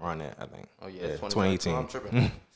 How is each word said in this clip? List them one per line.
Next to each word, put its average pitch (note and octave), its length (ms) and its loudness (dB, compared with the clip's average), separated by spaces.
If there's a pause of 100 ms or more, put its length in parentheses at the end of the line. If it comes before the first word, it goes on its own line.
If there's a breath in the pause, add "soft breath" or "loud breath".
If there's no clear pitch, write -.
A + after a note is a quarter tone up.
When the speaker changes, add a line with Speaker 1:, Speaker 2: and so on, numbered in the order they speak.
Speaker 1:
Around E2+ 180 -2
that, D2+ 200 -8
I - 80 -8
think. - 220 -16 (120)
Speaker 2:
Oh, F#2+ 60 -14
yeah, F2+ 220 -8
Speaker 1:
Yeah, D2+ 80 -4
Speaker 2:
twenty G2 180 -6
Speaker 1:
twenty F#2+ 200 6
eighteen. F2 200 0
Speaker 2:
I'm - 140 -2
tripping. A#2+ 480 2
Speaker 1:
<laughs> - 40 -16 (160)